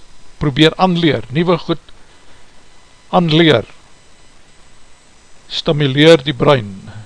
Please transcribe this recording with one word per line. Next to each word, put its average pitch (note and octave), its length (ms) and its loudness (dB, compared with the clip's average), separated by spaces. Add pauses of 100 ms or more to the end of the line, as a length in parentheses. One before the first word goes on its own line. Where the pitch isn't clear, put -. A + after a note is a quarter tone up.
(380)
probeer D3+ 380 2
aanleer, E3+ 520 0
nuwe E3 300 -2
goed - 220 -6 (1300)
aanleer. D#3+ 560 2 (1800)
Stimuleer D3 760 2
die C#3+ 120 -6
brein, A#2 560 -2 (160)